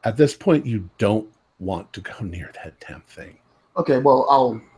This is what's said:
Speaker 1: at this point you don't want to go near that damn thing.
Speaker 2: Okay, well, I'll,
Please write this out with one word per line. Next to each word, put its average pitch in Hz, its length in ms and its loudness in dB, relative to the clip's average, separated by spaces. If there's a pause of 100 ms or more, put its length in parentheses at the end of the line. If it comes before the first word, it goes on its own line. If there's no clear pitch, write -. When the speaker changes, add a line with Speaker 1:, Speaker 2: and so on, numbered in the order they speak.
Speaker 1:
at 113 120 -2
this 147 200 4
point 151 300 0
you 104 320 -6
don't 110 300 0 (300)
want 92 360 -10
to 98 80 -14
go - 180 -14
near 87 320 -12 (100)
that - 240 -20
damn 69 160 -18
thing. - 360 -20 (400)
Speaker 2:
Okay, 147 200 0
well, 135 300 4
I'll, 127 320 2 (180)